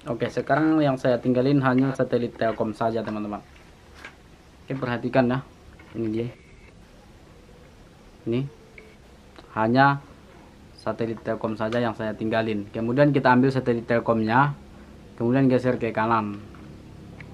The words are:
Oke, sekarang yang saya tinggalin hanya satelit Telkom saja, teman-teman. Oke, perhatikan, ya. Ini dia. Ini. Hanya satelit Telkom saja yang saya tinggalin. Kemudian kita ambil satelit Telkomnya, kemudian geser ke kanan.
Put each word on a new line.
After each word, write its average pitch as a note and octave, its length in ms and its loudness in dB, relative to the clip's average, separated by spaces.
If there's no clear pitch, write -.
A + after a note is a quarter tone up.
Oke, A#2 240 -4
sekarang D#3 480 2
yang C3+ 160 2
saya B2 240 0
tinggalin B2+ 400 2
hanya C3 320 4
satelit A#2+ 460 -2
Telkom A2 340 -2
saja, A2+ 300 -2
teman-teman. G#2+ 400 -8
Oke, - 140 -10
perhatikan, B2 500 0
ya. B2+ 100 0
Ini A2+ 100 -4
dia. A#2 240 -6
Ini. A#2 160 -2
Hanya C3+ 480 2
satelit A2+ 400 -6
Telkom A2 340 -6
saja A2 220 -4
yang A#2+ 160 0
saya G#2+ 240 -6
tinggalin. A2 560 -2
Kemudian B2 400 2
kita B2+ 240 4
ambil C3 160 6
satelit A#2+ 320 0
Telkomnya, A#2 720 2
kemudian B2 260 4
geser B2 300 2
ke A2+ 160 -4
kanan. G#2+ 480 0